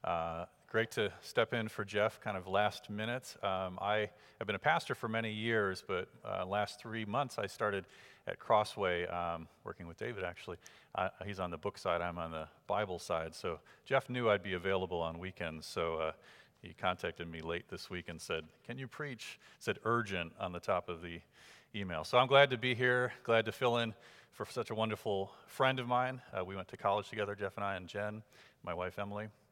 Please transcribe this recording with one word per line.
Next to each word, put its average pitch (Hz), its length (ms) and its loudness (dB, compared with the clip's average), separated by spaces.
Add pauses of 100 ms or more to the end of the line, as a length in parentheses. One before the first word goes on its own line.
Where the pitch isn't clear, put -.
Uh, 82 400 -2 (220)
great 113 240 0
to 104 200 0 (100)
step - 320 2
in 110 140 0
for 107 160 -6
Jeff, 104 380 0
kind 101 160 -4
of 92 100 -8
last 101 420 2
minute. 113 540 -4
Um, 95 380 0
I 104 280 2 (300)
have 101 80 -6
been 104 80 0
a 92 40 -2
pastor 156 360 2
for 117 140 -4
many 110 240 0
years, 107 520 2
but, 92 220 -2 (160)
uh, 95 220 -4
last 101 340 -2
three 110 240 -6
months 120 340 -2
I 107 80 -2
started 98 400 0 (400)
at - 140 -6
Crossway, 98 680 2
um, 85 420 -4 (160)
working 87 200 -8
with 85 120 -12
David, 110 260 -6
actually. 87 320 -6 (400)
Uh, 92 140 2 (160)
he's 98 160 -4
on 90 100 -2
the 82 60 -6
book 101 200 -4
side, 85 220 2
I'm 87 180 -2
on 82 140 -4
the 78 160 -6 (180)
Bible 98 340 0
side. 80 360 -2
So 85 240 -4 (240)
Jeff - 260 2
knew 123 200 2
I'd 98 140 6
be 98 100 -2
available 92 480 2
on 82 180 -2
weekends, 82 460 -6
so, 82 300 0
uh, 80 160 0 (500)
he 92 120 -14
contacted 87 540 -2
me 82 140 -8
late 82 260 -4
this - 220 -10
week 87 180 -6
and 80 140 -10
said, 80 240 -4 (200)
"Can 123 120 -10
you 131 100 -8
preach?" - 540 -10 (180)
Said, 101 240 0
"Urgent," 98 560 2
on 92 140 -2
the 87 80 -4
top 92 260 2
of 85 140 -6
the 85 180 -8 (560)
email. 90 300 -4
So 123 120 4
I'm 131 100 8
glad 135 240 10
to 127 60 0
be 123 160 2
here, 123 380 2 (120)
glad 113 200 6
to 110 80 0
fill 120 240 2
in 117 180 0 (380)
for - 160 -8
such - 240 -4
a 110 40 -4
wonderful 107 560 0 (140)
friend 131 340 2
of 120 80 -4
mine. 127 320 0 (160)
Uh, 92 80 0
we 95 120 -6
went 95 120 -6
to - 80 -12
college 101 320 2
together, 104 280 -2
Jeff 98 200 -4
and 101 80 -4
I, 98 120 -2
and 90 120 -8
Jen, 107 360 -4 (400)
my 87 100 -4
wife 90 240 -4
Emily. 104 300 -6 (240)